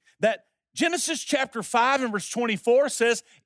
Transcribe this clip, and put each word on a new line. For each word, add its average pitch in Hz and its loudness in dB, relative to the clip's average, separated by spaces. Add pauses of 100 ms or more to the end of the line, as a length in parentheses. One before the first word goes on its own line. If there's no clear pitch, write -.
(200)
That 214 0 (280)
Genesis 330 -2
chapter 262 -2
five 254 2
and 240 -2
verse 202 -6
twenty-four 240 2
says, 233 0 (240)